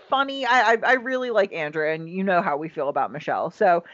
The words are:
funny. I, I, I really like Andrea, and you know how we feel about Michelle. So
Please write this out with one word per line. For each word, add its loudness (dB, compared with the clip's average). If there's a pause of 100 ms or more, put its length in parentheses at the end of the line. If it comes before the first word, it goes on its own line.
funny. -2
I, 4
I, 4
I 4
really -2
like 2
Andrea, -2
and -8
you -4
know 2
how -2
we -6
feel -6
about -2
Michelle. -4
So 2